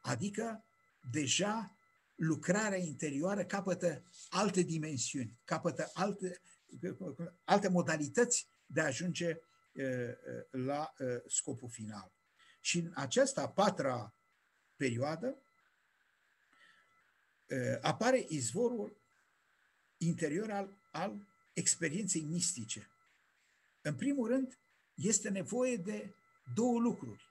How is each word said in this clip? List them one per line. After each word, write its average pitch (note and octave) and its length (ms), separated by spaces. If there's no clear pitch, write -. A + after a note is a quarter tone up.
Adică G#3 600
deja F#3 640
lucrarea F#3 640
interioară D#3+ 680
capătă F3+ 580
alte F#3 340
dimensiuni, D3 840
capătă - 480
alte, F#3 480
alte G3+ 240
modalități D#3+ 800
de C#3+ 140
a D#3+ 40
ajunge, E3 560
eh, B2+ 440
la, C#3 480
eh, B2 280
scopul B2 420
final. G#2+ 440
Și - 180
în E3 160
această F#3+ 460
a C#3 80
patra C#3+ 680
perioadă, D3 680
eh, B2 340
apare A3 480
izvorul G3+ 680
interior E3 540
al, G3 260
al G3+ 340
experienței E3+ 680
mistice. D3 680
În D3+ 140
primul B3+ 340
rând, C4 300
este G#3+ 340
nevoie A#3 480
de G#3 380
două A#3 260
lucruri. C3+ 500